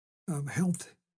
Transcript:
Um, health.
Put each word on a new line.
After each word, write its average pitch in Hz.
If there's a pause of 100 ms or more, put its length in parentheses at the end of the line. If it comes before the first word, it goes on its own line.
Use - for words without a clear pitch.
(260)
Um, 143
health. 175 (240)